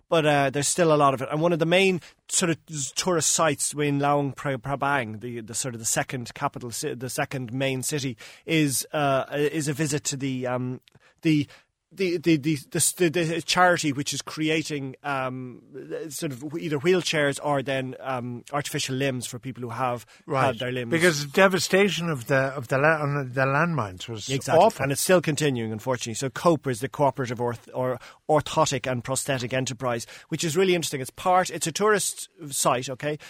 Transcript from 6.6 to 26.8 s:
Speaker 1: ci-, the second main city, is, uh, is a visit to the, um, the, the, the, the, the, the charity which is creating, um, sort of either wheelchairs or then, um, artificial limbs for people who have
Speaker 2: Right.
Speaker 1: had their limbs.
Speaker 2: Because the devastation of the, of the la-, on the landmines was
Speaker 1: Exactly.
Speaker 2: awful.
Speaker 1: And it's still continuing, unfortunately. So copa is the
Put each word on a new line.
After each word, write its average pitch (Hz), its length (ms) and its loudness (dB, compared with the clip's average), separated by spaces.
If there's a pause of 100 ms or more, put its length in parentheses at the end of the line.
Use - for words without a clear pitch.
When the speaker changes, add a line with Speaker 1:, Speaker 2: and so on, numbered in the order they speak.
Speaker 1:
ci-, 131 240 -6
the 123 140 -8
second 131 440 -4
main 131 300 0
city, 139 340 -4 (300)
is, 151 460 2
uh, 139 380 2
is 147 360 -2
a 156 60 -2
visit 143 320 -2
to - 120 -4
the, 127 300 -4
um, 127 340 -4 (400)
the, 151 260 2 (480)
the, 180 220 0
the, 160 200 4
the, 143 200 0 (140)
the, 170 380 2
the 165 360 0
charity 175 480 4
which 143 220 -4
is - 80 -8
creating, 156 800 -4
um, 127 580 -6 (480)
sort 147 220 -6
of 123 120 -10 (140)
either 156 220 -2
wheelchairs 151 640 2
or 143 180 2
then, 131 380 -4
um, 123 520 -6
artificial 143 440 -4
limbs 131 320 -2
for 127 100 -10
people 117 240 -12
who 120 80 -8
have 123 340 -4 (220)
Speaker 2:
Right. 135 220 2
Speaker 1:
had 123 100 -2
their 123 140 -4
limbs. 123 180 -6
Speaker 2:
Because 160 340 2
the 143 80 -10
devastation 185 800 4
of 127 160 -4
the, 143 100 2
of 135 340 0
the 135 100 2
la-, 156 200 4
on 143 360 -2
the 139 60 2
landmines 135 680 0
was 110 180 -8
Speaker 1:
Exactly. 139 380 4
Speaker 2:
awful. - 160 2
Speaker 1:
And 135 100 0
it's 135 100 -2
still 185 200 6
continuing, 127 500 0
unfortunately. 117 440 -4
So 135 160 -4
copa 156 400 2
is 110 80 -6
the - 100 -6